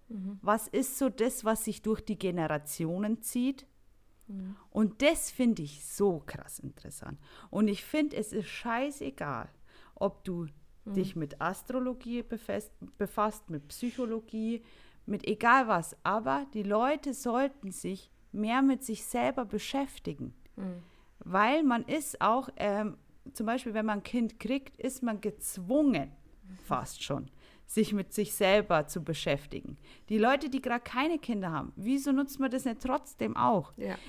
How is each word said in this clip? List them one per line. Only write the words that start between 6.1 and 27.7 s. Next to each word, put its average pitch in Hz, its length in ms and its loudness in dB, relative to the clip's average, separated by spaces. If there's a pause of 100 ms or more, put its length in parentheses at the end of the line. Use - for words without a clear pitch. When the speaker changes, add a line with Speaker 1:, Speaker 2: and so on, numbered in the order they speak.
Speaker 2:
krass - 340 -12
interessant. - 600 -12 (300)
Und 208 180 4
ich 208 160 0
finde, 302 320 0
es 214 160 -2
ist 214 160 -4
scheißegal, 233 1040 -4 (460)
ob - 280 -2
du 170 220 -4 (400)
Speaker 1:
Mhm. 208 80 -8
Speaker 2:
dich 190 220 0
mit 151 260 -6
Astrologie 240 800 -4
befasst, 214 480 -6 (260)
befasst, 214 520 -2
mit 147 180 -6
Psychologie, 226 960 -4 (420)
mit 208 220 -4
egal 233 400 6
was. 185 360 0
Aber 247 500 0
die 214 100 -4
Leute 254 500 2
sollten 247 580 -2
sich 185 380 -8 (220)
mehr 220 300 2
mit 269 220 6
sich 220 200 -6
selber 254 400 0
beschäftigen. 196 880 -4 (220)
Speaker 1:
Mhm. 180 280 -8 (360)
Speaker 2:
Weil 214 440 4
man 240 200 4
ist - 380 -4
auch, 240 340 2
ähm, 208 400 0 (380)
zum 226 120 -4
Beispiel, 233 280 -2
wenn 220 120 0
man 214 140 0
ein 196 40 -14
Kind 233 360 -2
kriegt, 269 380 -4
ist - 260 -6
man 220 160 -2
gezwungen, 208 920 2 (520)
fast 135 400 -4
schon, 139 260 -4 (360)
sich 214 280 2